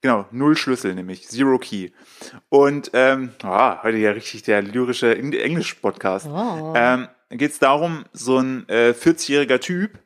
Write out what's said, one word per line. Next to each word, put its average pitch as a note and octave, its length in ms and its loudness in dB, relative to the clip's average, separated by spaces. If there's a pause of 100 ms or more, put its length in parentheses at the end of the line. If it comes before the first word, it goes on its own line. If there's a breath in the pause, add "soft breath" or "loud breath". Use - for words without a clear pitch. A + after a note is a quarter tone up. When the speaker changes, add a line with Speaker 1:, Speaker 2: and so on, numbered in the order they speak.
Speaker 1:
genau, A2 300 0
null C#3 240 2
Schlüssel B2 400 -2
nämlich, F#2 320 -12
Zero C3 300 0
Key. G2+ 320 -8 (600 loud breath)
Und, C#3+ 440 4
ähm, C3 380 2 (120)
ah, G2+ 400 2
heute A2+ 140 0
ja G#2+ 140 2
richtig G#2+ 320 -10
der G#2 180 2
lyrische A#2 560 0
Eng-, C#3 160 -6
Englisch-Podcast. - 920 -4
Speaker 2:
Oh. D#3+ 480 -6
Speaker 1:
Ähm, B2 320 2 (220)
geht's C#3+ 300 -4
darum, D3+ 540 2
so B2+ 240 0
ein, C3 320 -2
äh, A#2 240 4
vierzigjähriger C#3+ 680 0
Typ F3+ 460 -6